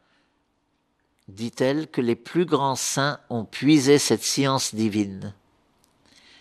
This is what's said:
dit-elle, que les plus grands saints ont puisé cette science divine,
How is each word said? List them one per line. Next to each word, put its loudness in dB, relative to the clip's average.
dit-elle, -4
que -2
les 0
plus -2
grands 0
saints -4
ont -6
puisé 4
cette 2
science -2
divine, -4